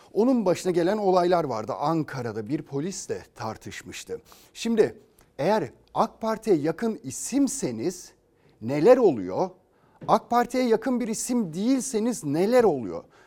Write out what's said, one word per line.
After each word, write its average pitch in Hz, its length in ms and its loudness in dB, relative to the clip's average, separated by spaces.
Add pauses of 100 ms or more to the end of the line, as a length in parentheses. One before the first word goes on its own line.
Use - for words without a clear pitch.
(120)
Onun 233 340 2
başına 180 260 0
gelen 175 240 2
olaylar 180 480 2
vardı. 113 280 -6
Ankara'da 120 760 -4
bir 151 140 -4
polisle 139 600 -8 (120)
tartışmıştı. 95 880 -12 (340)
Şimdi 220 440 2 (400)
eğer 165 320 0 (240)
ak - 260 -2
Parti'ye 220 360 0
yakın 160 460 -2
isimseniz 156 1080 -4 (500)
neler 151 340 6
oluyor? 139 540 2 (580)
ak 214 220 2
Parti'ye 240 340 0
yakın 233 360 0
bir 240 80 -4
isim 226 460 -4
değilseniz 226 680 -2
neler 196 400 2
oluyor? 117 400 -2 (220)